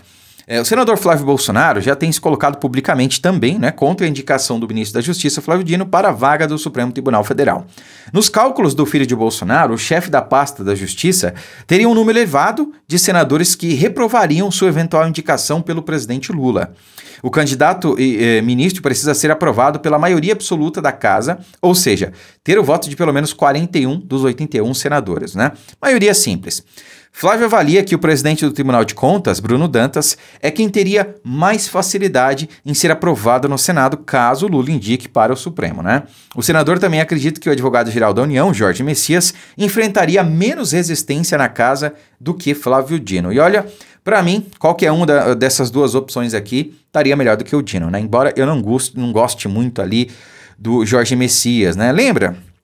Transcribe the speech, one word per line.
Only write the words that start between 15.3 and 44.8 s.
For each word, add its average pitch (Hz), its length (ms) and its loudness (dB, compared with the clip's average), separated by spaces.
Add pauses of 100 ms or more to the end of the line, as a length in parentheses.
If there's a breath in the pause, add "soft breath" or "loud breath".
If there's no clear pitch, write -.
pelo 165 220 -6
presidente 139 480 -6
Lula. 120 420 -2 (500 loud breath)
O 127 60 -4
candidato 151 720 2
e, 117 380 2
eh, 113 40 0
ministro 127 400 0
precisa 139 320 -2
ser 151 180 0
aprovado 147 480 0
pela 151 200 0
maioria 175 340 2
absoluta 165 480 -4
da 143 100 0
casa, 117 480 0 (220 loud breath)
ou 185 140 4
seja, 98 360 0 (320 loud breath)
ter 185 140 2
o 214 60 4
voto 151 260 0
de 143 60 -10
pelo 165 180 0
menos 147 200 -2
quarenta 160 440 0
e 135 80 2
um 131 140 -2
dos 131 240 -4
oitenta 135 340 -2
e 107 40 0
um 120 120 -2
senadores, 127 640 -4
né? 123 160 0 (300 loud breath)
Maioria 220 320 4
simples. - 500 -4 (500 loud breath)
Flávio 220 320 0
avalia 190 380 4
que 190 100 -4
o 165 60 2
presidente 156 460 0
do 139 80 0
Tribunal 127 320 2
de 110 100 -6
Contas, 131 460 0
Bruno 123 260 0
Dantas, 139 500 0 (240 loud breath)
é - 80 0
quem 220 200 0
teria 202 520 0
mais 180 460 -2
facilidade 160 840 0 (160 loud breath)
em 147 80 -4
ser 160 160 2
aprovado 139 600 0
no 139 80 -2
Senado 147 400 0
caso 135 500 0
Lula 143 240 0
indique 120 380 -2
para 117 240 2
o - 20 -6
Supremo, 85 480 -6
né? 123 200 0 (300 loud breath)
O - 80 -8
senador 160 380 2
também 170 220 2
acredita 156 380 -2
que - 100 -4
o - 20 2
advogado-geral 117 640 0
da 113 80 0
União, 147 320 2
Jorge 98 280 0
Messias, 151 520 0 (240 loud breath)
enfrentaria 196 640 2
menos 180 480 0
resistência 160 640 -2
na 127 120 0
casa 139 440 0 (240 loud breath)
do 147 160 -4
que 143 220 -2
Flávio 135 420 0
Dino. 92 360 -4
E 127 60 2
olha, 196 260 2 (400 loud breath)
pra 196 180 2
mim, 196 220 0 (120)
qualquer 190 360 2